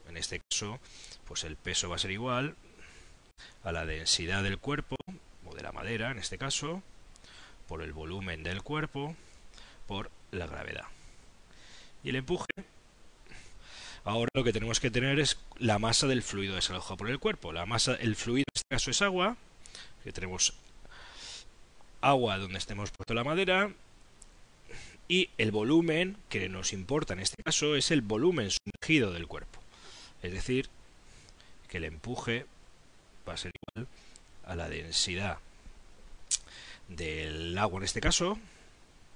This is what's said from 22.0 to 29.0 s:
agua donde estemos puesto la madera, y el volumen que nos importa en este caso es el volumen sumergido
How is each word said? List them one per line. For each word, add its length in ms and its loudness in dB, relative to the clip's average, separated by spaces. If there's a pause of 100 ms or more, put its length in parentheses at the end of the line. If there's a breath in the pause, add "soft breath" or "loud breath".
agua 380 6
donde 200 -2
estemos 320 -4
puesto 240 -4
la 100 2
madera, 480 4 (1300 loud breath)
y 320 6
el 120 4
volumen 640 6 (120)
que 200 0
nos 240 -2
importa 420 0
en 60 -2
este 220 -2
caso 340 4
es 140 4
el 120 6
volumen 480 4
sumergido 640 4